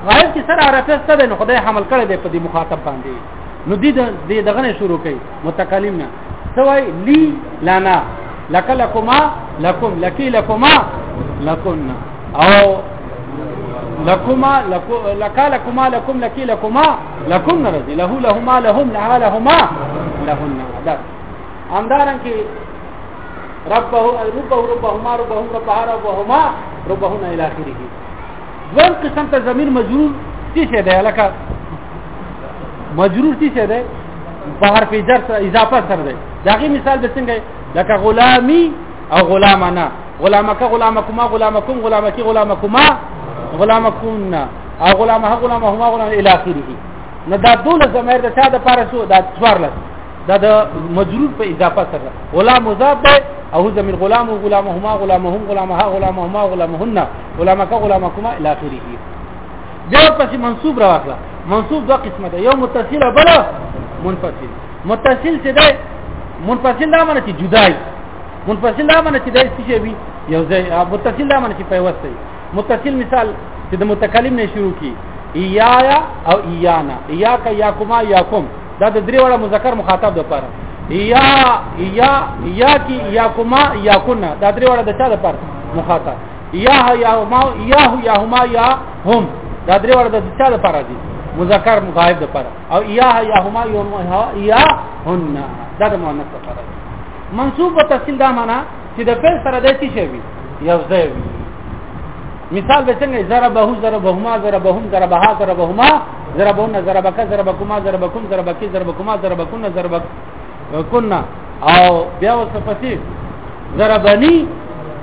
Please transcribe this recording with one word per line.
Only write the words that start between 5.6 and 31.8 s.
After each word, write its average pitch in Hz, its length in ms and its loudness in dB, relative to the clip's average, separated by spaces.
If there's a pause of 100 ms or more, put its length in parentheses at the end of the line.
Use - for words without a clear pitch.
نه. 147 100 -6 (480)
څه 247 120 0
وایي؟ 277 180 4 (220)
لی 302 160 6 (400)
لنا، 185 340 4 (540)
لک 165 200 0
لکما 240 480 2 (420)
لکم، 185 320 0 (120)
لکی 254 260 -2
لکما 233 440 2 (680)
لکن. 160 480 -4 (460)
او 202 300 8 (1400)
لکما، 262 640 2
لکو-، 208 360 -4 (120)
لکا، 214 300 0
لکما، 262 400 0
لکم، 247 360 -2
لکی، 247 200 -6
لکما، 233 420 0 (420)
لکم 208 340 2
نه 226 80 2
راځي. 143 240 -4
له، 180 260 -2
لهما، 240 400 2
لهم، 240 320 2
لها، 220 260 0
لهما، 226 400 4 (680)
لهن. 143 320 -4 (280)
دا. 156 100 -2 (760)
همدارنګه 247 600 -4 (1400)
ربه، 233 340 2 (320)
ربه، 262 200 -2 (160)
ربهما، 233 440 -2
ربهم، 226 380 -4
ربها، 226 300 -2 (100)
ربهما، 208 480 0 (480)
ربهن 190 420 -4
الی 165 100 -4
آخره. 151 320 -6 (1040)
دویم 349 160 6 (100)
قسم 294 240 -4
ته 277 120 0
ضمیر 247 320 0
مجرور 254 400 2 (440)
څه 320 60 2
شی 233 220 0
دی؟ 185 80 2
لکه 202 400 2 (1700)